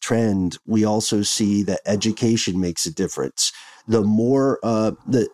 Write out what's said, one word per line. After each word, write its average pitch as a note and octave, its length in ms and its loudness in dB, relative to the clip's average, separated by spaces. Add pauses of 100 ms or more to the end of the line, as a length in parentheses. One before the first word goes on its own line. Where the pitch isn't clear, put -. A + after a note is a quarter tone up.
trend, G2 640 0
we G#2+ 180 2
also G#2+ 380 0
see G2+ 400 0
that F#2 240 -2
education G#2+ 760 0
makes F2 240 -4
a E2 80 -6
difference. - 580 -4 (380)
The A2 140 4
more, B2 600 2
uh, A2 280 0 (160)
the, B2+ 280 2